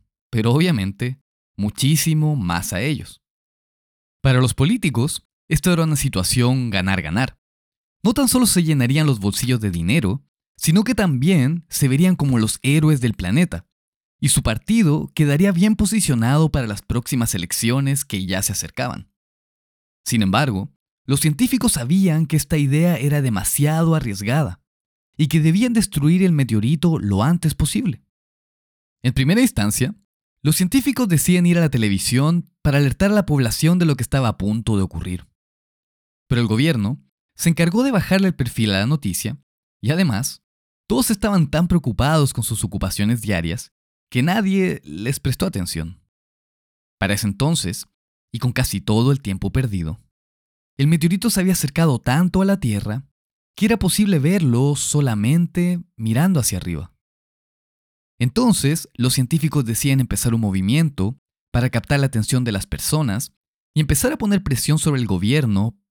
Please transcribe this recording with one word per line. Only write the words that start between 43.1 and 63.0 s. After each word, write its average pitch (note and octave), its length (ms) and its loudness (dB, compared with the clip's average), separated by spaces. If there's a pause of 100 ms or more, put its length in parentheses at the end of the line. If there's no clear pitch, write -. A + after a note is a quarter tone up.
diarias F2 520 -4 (360)
que B2+ 140 0
nadie F#3+ 600 0
les G2 360 -8
prestó - 260 -4
atención. F2 560 -8 (1000)
Para G2 140 -2
ese G2+ 140 -4
entonces, A#2 600 -2 (440)
y A#2+ 80 -10
con B2 140 -2
casi A#2 280 -2
todo A#2 300 2
el C3+ 100 -2
tiempo G2 300 -6
perdido, G2 500 -4 (760)
el C#3 100 2
meteorito E3+ 420 0
se G3 120 0
había F#3 120 2
acercado D#3 460 0
tanto E3+ 420 0
a G3 40 2
la G3 140 0
Tierra G#2 480 -4 (480)
que G3+ 100 0
era A3+ 120 2
posible G3 420 2
verlo C#3+ 560 2
solamente D3+ 1080 0 (140)
mirando C3+ 440 2
hacia G#2 180 -2
arriba. E2 360 -8 (1300)
Entonces, D#3+ 760 0
los B2+ 180 0
científicos C#3+ 500 0
deciden C3+ 360 0
empezar A#2 340 -2
un A2+ 80 0
movimiento G#2 760 0 (340)
para B2 180 0
captar C#3 300 -2
la C3+ 80 2
atención B2+ 360 0
de A#2 80 -2
las G2+ 160 -4
personas A#2+ 680 -4 (420)